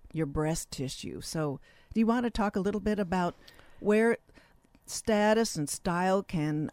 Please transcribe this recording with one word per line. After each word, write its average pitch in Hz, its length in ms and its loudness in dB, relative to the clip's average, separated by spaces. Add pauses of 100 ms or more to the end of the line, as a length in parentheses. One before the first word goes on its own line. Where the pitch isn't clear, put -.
(120)
your 160 140 -2
breast 156 460 -2
tissue. - 500 -8
So 151 400 -4 (320)
do 220 80 2
you 226 40 4
want 240 200 2
to 233 40 0
talk 208 280 -2
a - 20 0
little 202 220 -2
bit 208 180 0
about 180 340 0 (460)
where 220 380 4 (680)
status 220 680 2
and 147 140 -2
style 190 520 0
can, 151 520 0